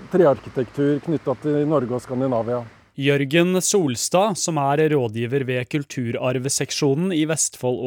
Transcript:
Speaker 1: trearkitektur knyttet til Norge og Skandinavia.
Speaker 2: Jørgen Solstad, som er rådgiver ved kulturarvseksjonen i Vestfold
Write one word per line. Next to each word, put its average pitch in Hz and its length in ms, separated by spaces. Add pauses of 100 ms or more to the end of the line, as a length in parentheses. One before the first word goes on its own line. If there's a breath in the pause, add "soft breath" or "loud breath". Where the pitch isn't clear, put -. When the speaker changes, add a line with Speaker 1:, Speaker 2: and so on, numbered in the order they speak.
(140)
Speaker 1:
trearkitektur 143 880
knyttet 143 400
til 147 260
Norge 135 240
og 123 100
Skandinavia. 123 640 (340)
Speaker 2:
Jørgen 143 640
Solstad, 180 760
som 165 180
er 139 220 (100)
rådgiver 120 560
ved 123 240
kulturarvseksjonen 135 1400
i 156 140
Vestfold 139 500 (120)